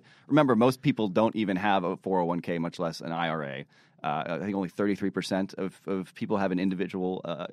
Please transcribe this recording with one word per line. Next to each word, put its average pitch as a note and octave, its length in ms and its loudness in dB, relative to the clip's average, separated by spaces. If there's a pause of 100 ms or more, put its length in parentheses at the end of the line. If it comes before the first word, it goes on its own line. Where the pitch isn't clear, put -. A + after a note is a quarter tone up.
(280)
remember, C#3 280 6
most B2+ 260 4
people A2 280 2
don't G#2+ 260 4
even G2+ 220 0
have G2 260 2
a F2 140 -2
four F#2+ 240 0
oh F2 40 2
one E2+ 140 -2
k, E2+ 200 -4
much E2+ 200 -6
less E2 220 -4
an E2 100 -8
I E2+ 160 -2
R D#2+ 160 -2
A. C#2 220 -10 (360)
Uh, D2 240 -2
I E2 140 -4
think G2 160 -4
only F#2+ 140 -2
thirty-three G2+ 400 -2
percent F#2+ 460 -2
of, F#2 300 -8
of F#2+ 300 -6
people G#2+ 220 -2
have G2 160 0
an F2+ 60 0
individual, F#2 640 -2
uh, E2+ 280 -8